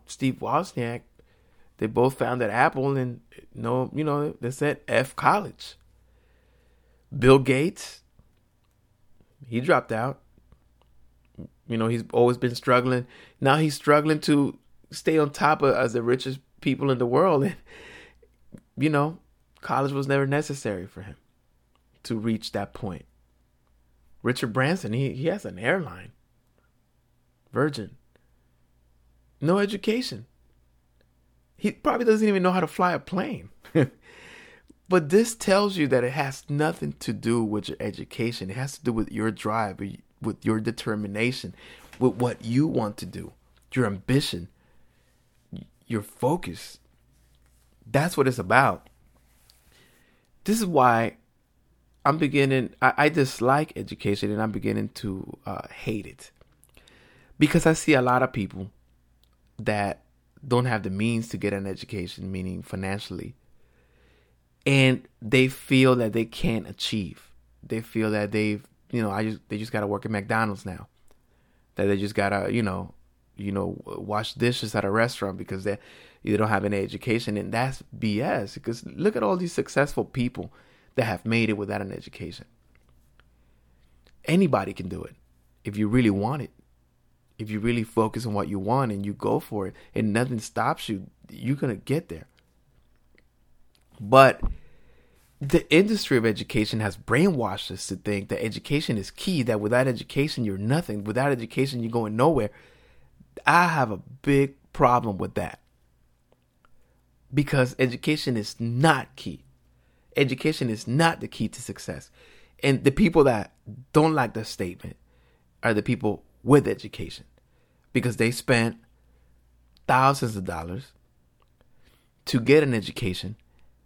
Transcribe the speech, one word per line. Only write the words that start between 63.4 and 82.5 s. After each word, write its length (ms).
and 420
they 260
feel 480
that 160
they 140
can't 420
achieve. 640
They 160
feel 320
that 220
they've 340
you 100
know, 100
I 120
just, 160
they 80
just 140
gotta 160
work 180
at 60
McDonald's 540
now. 220
That 100
they 120
just 180
gotta, 360
you 120
know, 300
you 160
know, 340
w-, 160
wash 320
dishes 400
at 120
a 40
restaurant 480
because 260
they, 140
they 140
don't 100
have 180
any 120
education. 600
And 140
that's 320
B 240
S, 340
because 300
look 300
at 80
all 140
these 160
successful 500
people 480
that 80
have 220
made 240
it 80
without 240
an 100
education. 540